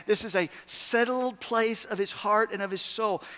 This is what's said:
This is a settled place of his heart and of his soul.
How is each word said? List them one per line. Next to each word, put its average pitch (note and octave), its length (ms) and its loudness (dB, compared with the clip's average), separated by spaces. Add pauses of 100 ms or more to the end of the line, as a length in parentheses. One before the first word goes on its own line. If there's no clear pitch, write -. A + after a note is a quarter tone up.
This G#3 180 2
is G3+ 100 -2
a F3 140 2 (160)
settled B3+ 760 0
place A3+ 460 0
of G3+ 120 -4
his G3 140 0
heart G#3+ 400 2
and G3 100 -4
of G3 80 -4
his F#3+ 120 -4
soul. G#3+ 420 -2 (140)